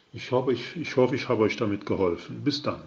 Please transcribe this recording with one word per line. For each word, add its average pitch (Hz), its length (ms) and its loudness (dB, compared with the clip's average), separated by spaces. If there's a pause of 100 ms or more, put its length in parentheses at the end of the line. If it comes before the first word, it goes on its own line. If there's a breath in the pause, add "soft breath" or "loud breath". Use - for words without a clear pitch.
(120)
Ich - 200 -12
hoffe, 127 200 4
ich, - 220 -4
ich - 220 -6
hoffe, 127 180 6
ich - 140 -2
habe 110 140 4
euch 104 140 4
damit 104 300 -2
geholfen. 90 560 0
Bis 143 200 -2
dann. 95 140 -4 (100)